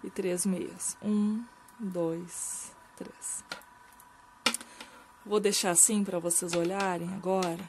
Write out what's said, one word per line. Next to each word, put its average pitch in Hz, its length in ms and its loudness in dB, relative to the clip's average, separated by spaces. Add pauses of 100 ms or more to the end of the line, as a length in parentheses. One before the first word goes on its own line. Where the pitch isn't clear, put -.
E 202 60 -8
três 180 360 -2
meias. - 560 -4
Um, 208 420 2 (360)
dois, 175 960 -4 (200)
três. - 480 -10 (1800)
Vou 208 140 4
deixar 202 320 4
assim 202 320 6
pra 190 160 -2
vocês 175 340 0
olharem 175 600 0
agora. 185 540 0